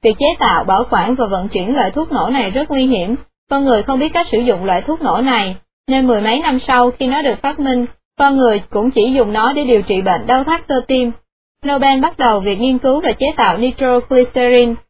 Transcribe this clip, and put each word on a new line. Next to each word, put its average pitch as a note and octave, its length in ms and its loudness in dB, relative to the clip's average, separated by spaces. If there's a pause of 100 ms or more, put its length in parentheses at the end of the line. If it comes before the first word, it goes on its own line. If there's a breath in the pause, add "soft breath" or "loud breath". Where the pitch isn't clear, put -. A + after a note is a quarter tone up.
Việc G#3+ 160 2
chế C#4 80 0 (120)
tạo, F#3+ 260 0
bảo G3 260 0
quản G#3+ 240 0
và B3+ 120 -2
vận F#3+ 220 -4
chuyển G3+ 260 -4
loại G#3+ 160 0
thuốc D#4 220 -6
nổ F#3+ 200 -2
này A#3 180 -2
rất C4+ 200 -4
nguy C4+ 160 0
hiểm. G#3+ 280 0 (360)
Con C#4 140 0
người A#3 180 2
không C4 160 -2
biết D4+ 100 0
cách E4 240 -2
sử A3 60 0
dụng G#3+ 260 0
loại F#3+ 180 0
thuốc D#4+ 200 -4
nổ G3+ 180 -2
này, G#3+ 360 -2 (320)
nên C4 180 2
mười A3+ 140 2
mấy A3+ 200 0
năm D4 260 -2
sau B3 240 2
khi B3+ 160 -4
nó C#4 160 -2
được C4 200 -2
phát C#4+ 180 -4
minh, B3+ 260 0 (320)
con C#4 180 4
người A3+ 340 2
cũng A3 200 0
chỉ A#3+ 220 2
dùng A3+ 200 2
nó A3 200 0
để D4 120 -2
điều A#3 180 2
trị F#3+ 200 -2
bệnh F#3+ 240 0
đau C4 180 2
thắt E4 240 -2
cơ C4 180 0
tim. B3+ 260 0 (540)
Nobel C4+ 340 2
bắt E4+ 180 -2
đầu A3+ 220 2
việc G3 200 -2
nghiên B3+ 180 0
cứu C4+ 220 2
và D#4 120 0
chế C4 140 -2 (100)
tạo G3 220 0
nitroglycerin. B3 1160 2 (160)